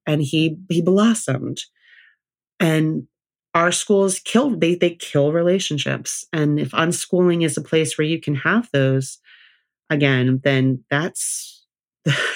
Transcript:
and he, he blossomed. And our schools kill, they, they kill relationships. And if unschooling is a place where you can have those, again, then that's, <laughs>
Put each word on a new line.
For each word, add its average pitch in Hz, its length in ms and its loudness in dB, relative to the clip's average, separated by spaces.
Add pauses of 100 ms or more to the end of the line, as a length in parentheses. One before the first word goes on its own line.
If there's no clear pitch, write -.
and 156 160 0
he, 156 360 -2 (120)
he 170 120 0
blossomed. 180 800 0 (1000)
And 156 480 0 (480)
our 170 160 2
schools 196 480 0
kill, 247 360 0
they, 170 200 2
they 175 160 2
kill 147 400 0
relationships. 151 1040 -2
And 147 260 2
if 143 120 -4
unschooling 170 720 0
is 156 140 -2
a 160 40 -6
place 160 360 -2
where 156 80 0
you 160 140 -2
can 151 160 -4
have 185 380 0
those, 135 440 0 (720)
again, 131 540 2
then 131 460 0
that's, - 760 -6 (420)
<laughs> 147 80 0 (220)